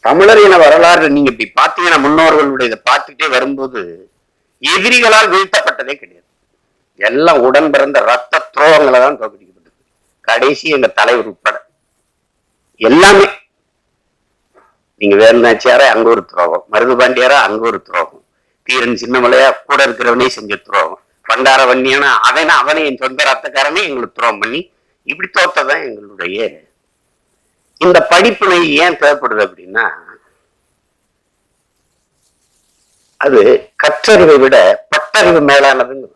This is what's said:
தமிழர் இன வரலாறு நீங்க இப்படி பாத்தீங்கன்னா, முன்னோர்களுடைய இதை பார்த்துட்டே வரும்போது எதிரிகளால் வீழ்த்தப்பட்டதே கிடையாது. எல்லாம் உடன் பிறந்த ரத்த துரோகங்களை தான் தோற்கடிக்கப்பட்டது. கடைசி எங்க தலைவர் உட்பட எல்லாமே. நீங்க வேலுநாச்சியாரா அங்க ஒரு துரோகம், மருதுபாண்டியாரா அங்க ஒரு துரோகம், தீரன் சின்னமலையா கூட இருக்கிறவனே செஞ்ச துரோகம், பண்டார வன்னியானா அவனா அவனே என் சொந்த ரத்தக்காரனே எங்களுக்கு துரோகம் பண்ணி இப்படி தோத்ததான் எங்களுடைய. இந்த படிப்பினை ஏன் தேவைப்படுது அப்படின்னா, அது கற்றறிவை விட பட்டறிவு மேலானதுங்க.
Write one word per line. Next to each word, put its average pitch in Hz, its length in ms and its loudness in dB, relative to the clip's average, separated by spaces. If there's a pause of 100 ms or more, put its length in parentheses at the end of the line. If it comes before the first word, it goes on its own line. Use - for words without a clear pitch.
தமிழர் 196 380 4
இன 190 160 6
வரலாறு 160 520 4
நீங்க 143 220 0
இப்படி 113 200 -8
பாத்தீங்கன்னா, 165 480 -2
முன்னோர்களுடைய 143 680 0
இதை 110 120 -8
பார்த்துட்டே 143 480 -4
வரும்போது 131 500 -6 (840)
எதிரிகளால் 220 680 0
வீழ்த்தப்பட்டதே 180 680 -4
கிடையாது. - 320 -20 (720)
எல்லாம் 139 420 0
உடன் 131 300 0
பிறந்த 139 300 0
ரத்த - 460 -2
துரோகங்களை 147 520 2
தான் 135 200 0
தோற்கடிக்கப்பட்டது. - 580 -16 (500)
கடைசி 131 420 -2
எங்க 131 220 -2
தலைவர் 110 380 -2
உட்பட - 280 -10 (1200)
எல்லாமே. 190 460 4 (1700)
நீங்க 101 140 0
வேலுநாச்சியாரா 120 760 4
அங்க 113 200 0
ஒரு 107 160 0
துரோகம், 87 420 -4
மருதுபாண்டியாரா 127 720 0
அங்க 107 260 -4
ஒரு 104 140 -6
துரோகம், - 420 -10 (440)
தீரன் 123 340 -4
சின்னமலையா 127 480 2 (120)
கூட 139 200 -4
இருக்கிறவனே 120 480 -2
செஞ்ச 107 280 -10
துரோகம், 92 460 -6 (220)
பண்டார 131 400 0
வன்னியானா 131 560 0
அவனா 156 360 0
அவனே 151 280 -2
என் 131 180 -8
சொந்த 131 220 -4
ரத்தக்காரனே 139 580 -4
எங்களுக்கு 131 360 -10
துரோகம் 110 220 -4
பண்ணி 120 200 -8 (460)
இப்படி 185 220 -12
தோத்ததான் 170 560 -4
எங்களுடைய. 104 640 -10 (1300)
இந்த 180 220 2
படிப்பினை 190 520 0 (200)
ஏன் 170 220 0
தேவைப்படுது 139 460 -2
அப்படின்னா, 95 400 -8 (3500)
அது 135 200 2 (340)
கற்றறிவை 165 600 2
விட 135 180 4 (300)
பட்டறிவு 180 560 -2
மேலானதுங்க. 135 760 0